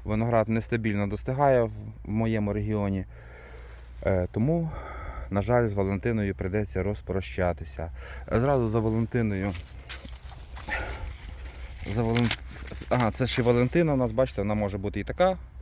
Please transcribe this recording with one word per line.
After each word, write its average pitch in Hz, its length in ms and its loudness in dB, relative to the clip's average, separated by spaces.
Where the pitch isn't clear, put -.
виноград 110 460 2
нестабільно 110 580 0
достигає 131 560 4
в, 113 80 0
в - 40 -8
моєму 107 440 2
регіоні, 104 520 0
е, 92 260 4
тому, 160 400 2
на 98 120 2
жаль, 120 260 4
з 101 60 -2
Валентиною 98 600 2
прийдеться 95 480 -2
розпрощатися. 90 1080 -2
Е, 110 80 4
зразу 127 280 4
за 110 120 2
Валентиною. 110 720 2
За 117 100 2
Вален-, 117 340 2
ага, 120 220 4
це 127 160 0
ще - 140 0
Валентина 123 520 4
у 135 40 2
нас, 123 140 2
бачите, 123 300 2
вона 104 120 0
може 104 240 0
бути 101 220 -2
і 98 40 -2
така, 185 340 2